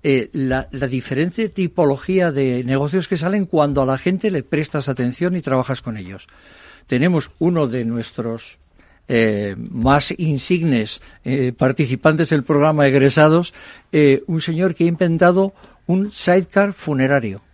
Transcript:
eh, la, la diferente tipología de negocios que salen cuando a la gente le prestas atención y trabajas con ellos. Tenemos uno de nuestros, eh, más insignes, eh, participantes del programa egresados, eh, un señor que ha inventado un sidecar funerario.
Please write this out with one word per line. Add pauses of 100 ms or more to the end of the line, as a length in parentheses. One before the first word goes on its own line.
eh,
la,
la
diferente
tipología
de
negocios
que
salen
cuando
a
la
gente
le
prestas
atención
y
trabajas
con
ellos. (600)
Tenemos
uno
de
nuestros, (480)
eh,
más
insignes, (220)
eh,
participantes
del
programa
egresados, (380)
eh,
un
señor
que
ha
inventado (340)
un
sidecar
funerario. (120)